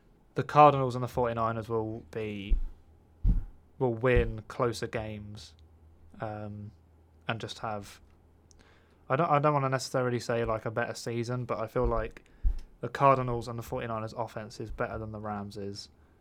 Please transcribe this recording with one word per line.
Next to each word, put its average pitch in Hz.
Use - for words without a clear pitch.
the 131
Cardinals 139
and 127
the 120
forty-niners 113
will 113
be, 107
will 127
win 117
closer 120
games, 107
um, 104
and 113
just -
have, 104
I 131
don't, 165
I 147
don't 151
wanna 135
necessarily 127
say, 117
like, 110
a 117
better 117
season, 120
but 110
I 113
feel 123
like 113
the 123
Cardinals 127
and 117
the 113
forty-niners 117
offense 110
is 110
better 107
than 110
the 107
Rams 104
is, 101